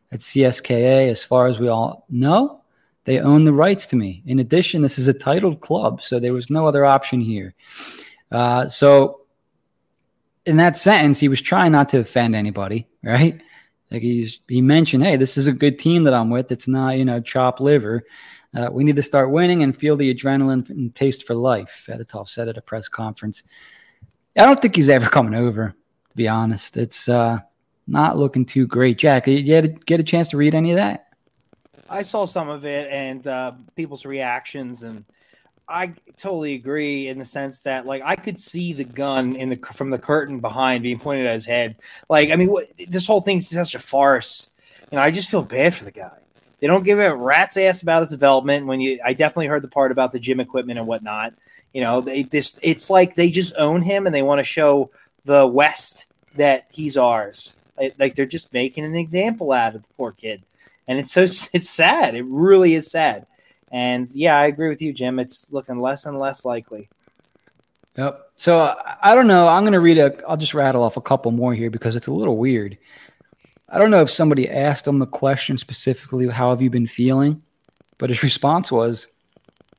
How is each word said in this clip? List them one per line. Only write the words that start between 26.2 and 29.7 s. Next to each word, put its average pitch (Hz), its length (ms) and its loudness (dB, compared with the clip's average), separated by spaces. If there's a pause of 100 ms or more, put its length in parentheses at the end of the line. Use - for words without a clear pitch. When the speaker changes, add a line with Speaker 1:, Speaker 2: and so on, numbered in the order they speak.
Speaker 1:
honest. 110 500 -4
It's, - 320 -4
uh, 117 300 2 (480)
not 151 320 0
looking 131 260 0
too 131 220 0
great. 123 320 2
Jack, 135 260 2
you 139 300 2
had 160 100 4
a, 160 40 -2
get 165 300 -2